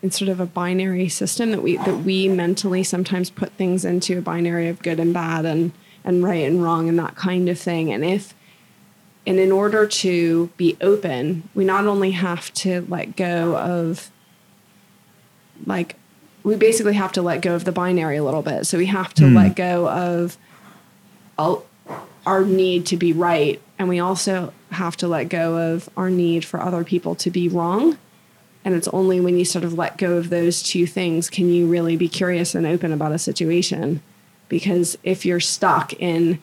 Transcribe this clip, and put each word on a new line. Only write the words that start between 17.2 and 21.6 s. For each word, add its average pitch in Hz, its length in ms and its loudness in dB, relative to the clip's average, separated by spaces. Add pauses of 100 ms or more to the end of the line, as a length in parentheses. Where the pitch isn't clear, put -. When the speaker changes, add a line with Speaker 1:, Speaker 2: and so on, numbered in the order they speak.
Speaker 1:
let 175 200 0
go 175 140 0
of 170 100 -2
the 175 80 -2
binary 175 440 0
a 151 60 0
little 143 180 0
bit. 131 260 -4
So 185 100 -2
we 175 80 2
have 190 300 -2
to 151 120 8
Speaker 2:
Hmm. 127 80 10
Speaker 1:
let 98 220 6
go 180 320 0
of 175 480 -2 (1000)
all, 160 280 -2 (600)